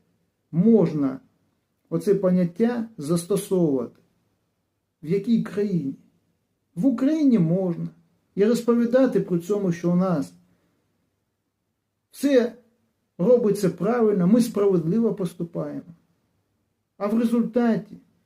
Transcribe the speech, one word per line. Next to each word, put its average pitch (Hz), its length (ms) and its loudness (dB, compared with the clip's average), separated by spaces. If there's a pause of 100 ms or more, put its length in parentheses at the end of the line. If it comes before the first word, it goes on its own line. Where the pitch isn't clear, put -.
(520)
можна 160 680 2 (680)
оце 170 260 0
поняття 185 720 0 (100)
застосовувати? 165 1040 -2 (1000)
В 147 60 -12
якій 202 340 0
країні? 180 520 -4 (800)
В 180 120 -2
Україні 269 520 2
можна. 170 500 -2 (460)
І 190 100 2
розповідати 233 760 2
при 180 180 -2
цьому, 196 340 -2
що 170 200 -2
у 180 40 2
нас 175 360 0 (1800)
все 254 460 0 (640)
робиться 196 500 2
правильно, 202 560 0
ми 226 140 4
справедливо 202 760 0
поступаємо. 170 800 -10 (1000)
А 196 100 -6
в 226 120 0
результаті 226 800 0 (300)